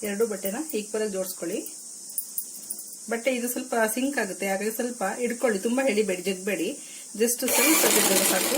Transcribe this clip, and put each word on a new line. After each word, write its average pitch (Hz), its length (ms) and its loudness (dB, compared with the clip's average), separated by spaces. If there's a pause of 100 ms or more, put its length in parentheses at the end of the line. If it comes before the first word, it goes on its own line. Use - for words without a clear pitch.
ಎರಡು 202 240 2
ಬಟ್ಟೆನ 196 260 -4 (220)
ಈಕ್ವಲ್ 214 240 -2
ಆಗಿ 208 120 -2
ಜೋಡಿಸ್ಕೊಳ್ಳಿ. 185 420 -4 (1500)
ಬಟ್ಟೆ 233 260 0
ಇದು 233 160 -2
ಸ್ವಲ್ಪ - 200 -4 (200)
ಸಿಂಕ್ 269 280 0
ಆಗುತ್ತೆ, 196 300 -2
ಹಾಗಾಗಿ 202 260 0
ಸ್ವಲ್ಪ 240 240 -2 (220)
ಇಡ್ಕೊಳ್ಳಿ, 233 420 2
ತುಂಬಾ 247 160 2 (100)
ಎಳಿಬೇಡಿ, 190 360 2
ಜಗ್ಬೇಡಿ, 185 400 0 (520)
just 233 220 2 (140)
ಸ್ವಲ್ಪ 285 260 6 (120)
ಜಗ್ಗಿದ್ರೆ 190 380 6
ಸಾಕು. 214 260 2